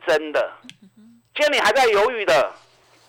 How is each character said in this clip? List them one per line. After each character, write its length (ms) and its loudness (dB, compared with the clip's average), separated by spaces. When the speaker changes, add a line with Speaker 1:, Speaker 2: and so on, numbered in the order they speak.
Speaker 1:
真 260 -2
的。 200 -4
Speaker 2:
嗯 120 -20
哼。 260 -20
Speaker 1:
今 100 -4
天 80 0
你 60 0
还 120 2
在 160 2
犹 240 2
豫 140 -6
的， 280 2